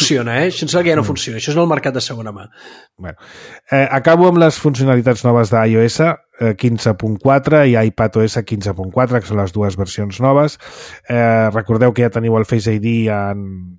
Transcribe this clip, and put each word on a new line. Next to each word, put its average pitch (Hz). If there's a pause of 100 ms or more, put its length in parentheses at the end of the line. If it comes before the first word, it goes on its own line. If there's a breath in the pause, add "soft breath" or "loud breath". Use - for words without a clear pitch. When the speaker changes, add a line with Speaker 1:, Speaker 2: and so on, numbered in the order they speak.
Speaker 1:
funciona, 120
eh? 180
Això 160
em 151
sembla 175
que 170
ja 156
no 113
Speaker 2:
Mm. 95
Speaker 1:
funciona. 110
Això 131
és -
en 170
el 170
mercat 139
de 127
segona 113
mà. 101 (480 loud breath)
Speaker 2:
Bueno, 90 (540 loud breath)
eh, 135
acabo 165
amb 175
les 156
funcionalitats 127
noves 120
de 113
I 110
O 113
S, 135
eh, 117
quinze 117
punt 107
quatre 139
i 117 (100)
iPadOS 110
quinze 101
punt 92
quatre, 123
que -
són 107
les 95
dues 101
versions 101
noves. 139 (480 loud breath)
Eh, 113
recordeu 113
que 120
ja 117
teniu 113
el 110
Face 110
I 104
D 117 (100)
en 98